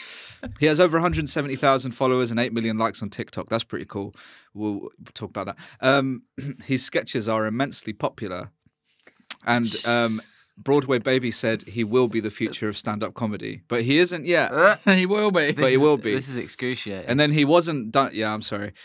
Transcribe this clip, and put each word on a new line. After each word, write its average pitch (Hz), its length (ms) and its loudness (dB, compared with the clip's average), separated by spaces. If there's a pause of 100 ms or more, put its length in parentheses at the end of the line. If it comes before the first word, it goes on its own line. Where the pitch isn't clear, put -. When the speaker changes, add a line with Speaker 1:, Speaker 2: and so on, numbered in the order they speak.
Speaker 1:
<laughs> - 40 -16 (560)
Speaker 2:
He 147 60 4
has 151 120 4
over 165 200 6
a - 20 2
hundred 160 300 0
seventy 139 260 -4
thousand 131 360 2
followers 127 380 0
and 113 80 -2
eight 117 140 0
million 113 240 -2
likes 110 260 -2
on 101 60 -8
TikTok. - 400 -8
That's 113 160 -2
pretty - 220 -8
cool. 98 260 -8 (400)
We'll 104 380 -6 (240)
talk 101 160 -10
about 95 160 -6
that. 98 100 -10 (240)
Um, 135 440 2 (200)
<clears throat> - 220 -12
his 131 180 0
sketches - 460 -2
are 110 160 2
immensely 113 480 -4
popular, 98 560 -8 (960)
and, 120 180 2 (220)
um, 117 340 2 (360)
Broadway 135 440 2
Baby 127 320 0
said 110 320 -2
he 110 180 -4
will 120 240 4
be 113 140 -2
the 104 100 -4
future - 380 -4
of 101 100 -6
stand-up 107 360 -6
comedy, 107 520 -8
but 120 160 -2
he 135 160 2
isn't 175 260 0
yet. 165 280 2
Speaker 3:
Uh, 180 320 6
Speaker 1:
<laughs> 196 100 6
He 185 100 4
will 208 280 0
be. 160 140 2
Speaker 3:
this 143 100 0
Speaker 2:
But 139 140 2
he 127 40 4
Speaker 3:
is, 135 80 6
Speaker 2:
will 147 140 6
be. 113 180 -2
Speaker 3:
this 131 140 -4
is 131 80 -8
excruciating. 110 720 -8
Speaker 2:
And 131 80 2
then 147 140 4
he 151 120 6
wasn't 151 460 2
done. 135 240 2
Yeah, 107 180 -2
I'm 107 80 -6
sorry. 104 320 -8 (120)